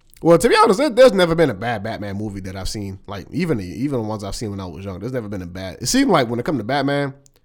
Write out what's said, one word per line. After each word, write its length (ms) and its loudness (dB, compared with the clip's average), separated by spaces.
well, 160 8
to 120 4
be 60 4
honest, 240 6
there, 100 2
there's 240 8
never 220 2
been 160 4
a 20 -2
bad 300 -6
Batman 340 -8
movie 240 -8
that 140 -10
I've 140 -6
seen. 360 -8
Like, 260 -12
even 280 -2
the, 60 -8
even 360 -4
the 60 -6
ones 160 -6
I've 120 -8
seen 140 -8
when 100 -8
I 60 -8
was 200 -12
young, 140 -10
there's 140 -8
never 160 -6
been 140 -8
a 40 -12
bad. 340 -12
It 60 -8
seemed 220 2
like 200 4
when 100 -4
it 60 -4
come 120 -2
to 60 -4
Batman, 500 -2